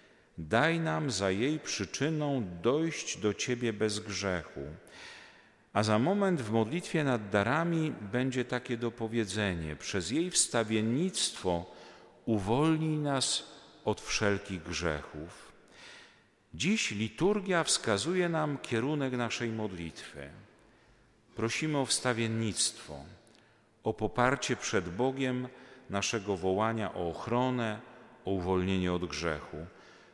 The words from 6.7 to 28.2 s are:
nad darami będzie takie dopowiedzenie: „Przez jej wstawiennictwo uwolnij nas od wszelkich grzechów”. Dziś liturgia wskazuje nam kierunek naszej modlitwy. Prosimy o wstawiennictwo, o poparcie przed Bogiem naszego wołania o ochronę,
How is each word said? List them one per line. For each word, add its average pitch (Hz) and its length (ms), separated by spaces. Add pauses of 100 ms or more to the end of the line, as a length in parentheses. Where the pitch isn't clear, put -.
nad 113 260
darami 151 720
będzie 123 440
takie 123 320
dopowiedzenie: 104 1000
„Przez 92 360
jej 170 200
wstawiennictwo 110 1300 (600)
uwolnij 151 720
nas 139 540 (340)
od 107 160
wszelkich 98 640
grzechów”. 82 840 (1080)
Dziś 180 380
liturgia 175 720
wskazuje 156 640
nam 151 280
kierunek 131 560
naszej 120 360
modlitwy. 85 800 (1080)
Prosimy 147 420
o 135 80
wstawiennictwo, 113 1120 (880)
o 110 100
poparcie 123 640
przed 90 340
Bogiem 127 580 (420)
naszego 98 480
wołania 104 560
o 87 160
ochronę, 117 680 (460)